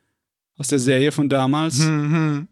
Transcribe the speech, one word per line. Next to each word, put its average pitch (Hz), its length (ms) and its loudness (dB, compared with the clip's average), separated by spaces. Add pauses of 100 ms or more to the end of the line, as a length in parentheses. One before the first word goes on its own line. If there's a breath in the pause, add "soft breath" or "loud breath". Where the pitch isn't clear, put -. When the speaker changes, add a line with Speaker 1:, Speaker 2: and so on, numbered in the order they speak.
(560)
Speaker 1:
aus 143 120 -8
der 143 100 0
Serie 131 320 2
von 143 180 0
damals 139 500 0
Speaker 2:
Mhm. 156 720 0